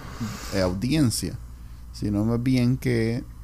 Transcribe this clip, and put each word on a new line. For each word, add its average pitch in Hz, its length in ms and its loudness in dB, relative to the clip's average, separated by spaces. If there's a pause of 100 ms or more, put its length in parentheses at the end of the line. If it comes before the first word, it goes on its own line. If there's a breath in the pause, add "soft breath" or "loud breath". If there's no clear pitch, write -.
(540 loud breath)
eh, 98 60 2
audiencia, 107 800 2 (540 loud breath)
sino 104 320 0
más 120 180 2
bien 127 340 4
que, 117 480 0 (200)